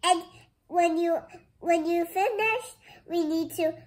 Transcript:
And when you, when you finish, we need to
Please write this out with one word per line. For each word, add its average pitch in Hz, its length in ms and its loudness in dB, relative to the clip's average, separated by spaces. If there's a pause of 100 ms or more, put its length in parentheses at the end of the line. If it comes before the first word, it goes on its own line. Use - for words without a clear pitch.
And 349 180 4 (460)
when 339 300 2
you, 339 200 0 (420)
when 330 260 2
you 339 180 0
finish, 440 600 -2 (440)
we 339 160 -2
need 320 280 -4
to 320 200 -2 (140)